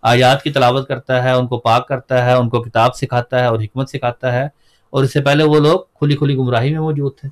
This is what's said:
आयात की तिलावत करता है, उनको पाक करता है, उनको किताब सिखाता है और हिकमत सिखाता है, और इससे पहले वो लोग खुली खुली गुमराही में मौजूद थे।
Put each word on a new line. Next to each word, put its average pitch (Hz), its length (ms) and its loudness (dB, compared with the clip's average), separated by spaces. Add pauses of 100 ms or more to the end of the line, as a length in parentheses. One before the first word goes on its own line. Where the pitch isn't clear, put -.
आयात 127 380 2
की 156 80 -6
तिलावत 131 380 0
करता 127 320 -2
है, 127 180 0
उनको 123 200 -4
पाक 117 300 0
करता 127 360 -2
है, 123 140 4
उनको 120 220 -2
किताब 113 320 0
सिखाता 123 500 -4
है 123 100 2
और 110 80 -2
हिकमत 131 280 -6
सिखाता 123 420 -6
है, 131 200 -4 (420)
और 135 120 0
इससे 139 160 -2
पहले 143 240 2
वो 151 160 4
लोग 160 280 2 (100)
खुली 147 160 0
खुली 143 200 0
गुमराही 127 380 0
में 160 60 -4
मौजूद 143 340 -4 (120)
थे। 139 80 -10